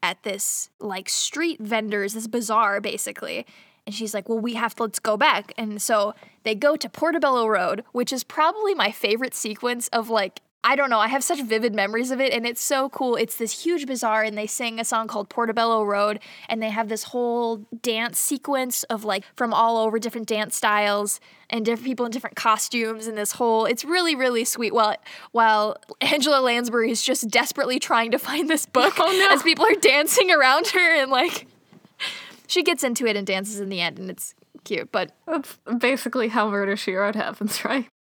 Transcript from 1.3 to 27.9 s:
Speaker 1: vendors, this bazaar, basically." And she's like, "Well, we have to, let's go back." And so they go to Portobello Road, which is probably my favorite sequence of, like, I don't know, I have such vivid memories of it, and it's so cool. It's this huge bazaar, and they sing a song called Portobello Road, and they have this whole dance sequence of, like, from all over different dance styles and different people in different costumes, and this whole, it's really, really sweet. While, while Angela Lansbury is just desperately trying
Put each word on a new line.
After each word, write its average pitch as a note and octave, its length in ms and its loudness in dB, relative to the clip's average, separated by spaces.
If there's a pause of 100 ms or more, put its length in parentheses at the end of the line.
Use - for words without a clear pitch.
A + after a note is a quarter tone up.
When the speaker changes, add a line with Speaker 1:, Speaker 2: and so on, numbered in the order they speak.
Speaker 1:
vendors, G#3+ 540 -2
this A3+ 120 -8
bazaar, G#3+ 540 0
basically." - 640 -8 (400)
And G#3 100 -10
she's G#3+ 200 -6
like, G3+ 160 -4
"Well, A3+ 80 0
we A3+ 160 -4
have A3+ 220 -4
to, A#3 80 -2
let's A3 140 -6
go G#3+ 200 0
back." A3 400 2
And G#3+ 240 -6
so G#3+ 320 0 (280)
they A3 120 0
go D4 200 2
to D4+ 140 -6
Portobello D4 580 2
Road, G3+ 460 2
which B3 220 -2
is B3 100 -6
probably G4 500 0
my G#3+ 180 2
favorite A#3 420 -2
sequence A#3+ 540 -4
of, A3+ 200 -2
like, G#3 320 -2 (240)
I B3 100 6
don't C#4 160 2
know, A#3 80 4
I G#3 80 4
have C4 160 0
such D4 200 0
vivid A3 300 0
memories A3 380 -2
of C4 100 -2
it, C4+ 120 2
and A#3 120 -2
it's A#3+ 160 -4
so C4+ 280 0
cool. B3+ 260 -2
It's A3+ 220 -2
this - 280 -6
huge D#4+ 220 -2
bazaar, A3+ 380 0
and G#3+ 120 -4
they G#3+ 120 -6
sing A3+ 320 -6
a A3+ 40 -2
song A3+ 220 -2
called G3+ 220 -6
Portobello A3+ 560 0
Road, G#3 340 0 (300)
and A3+ 120 -2
they A3 80 -2
have A3 200 -2
this A3 160 -6
whole A#3+ 540 -2 (220)
dance A3+ 380 -2
sequence C4 720 -2
of, A3 140 -4
like, G3 200 -2 (120)
from A#3 180 0
all A3+ 240 4
over A3 220 2
different A3+ 260 -6
dance G#3+ 300 -2
styles G#3 640 2 (280)
and A3+ 160 -4
different A#3 220 -2
people B3+ 180 -2
in A#3+ 60 -6
different A#3 260 -8
costumes, A3 680 0
and A3 100 -6
this G#3 160 -2
whole, A3+ 340 2
it's A#3 180 -2
really, E4 320 0
really B3 280 0
sweet. A3+ 300 -2
While, G#3+ 220 2 (340)
while G#3+ 460 4 (240)
Angela C#4 400 2
Lansbury A#3+ 500 0
is A#3 140 -2
just B3+ 240 -2
desperately B3+ 500 0
trying A3+ 320 2